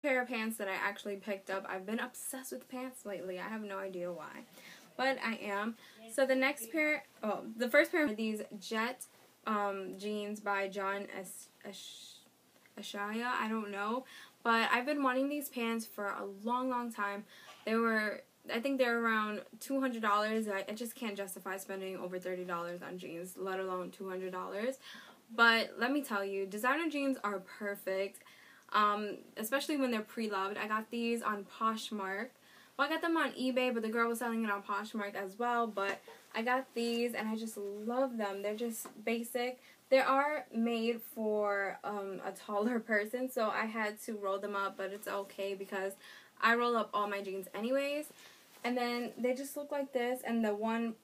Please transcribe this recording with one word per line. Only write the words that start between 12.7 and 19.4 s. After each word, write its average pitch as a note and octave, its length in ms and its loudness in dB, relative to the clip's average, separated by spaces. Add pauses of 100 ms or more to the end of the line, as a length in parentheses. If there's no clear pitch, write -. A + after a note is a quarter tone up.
Eshaya. G#3+ 460 -4
I A3+ 240 0
don't A3 220 -2
know, G#3+ 340 -2 (360)
but A3+ 300 6
I've B3 140 4
been D4 180 2
wanting C4 240 4
these C#4+ 220 -2
pants A3+ 360 0
for G#3 200 -6
a G3+ 180 -2 (220)
long, B3 240 0
long A#3+ 240 -2
time. G3+ 320 -2 (400)
They A3 100 2
were, A3 460 2 (320)
I A#3 80 2
think C#4 160 2
they're A#3+ 220 6
around G#3+ 420 2 (180)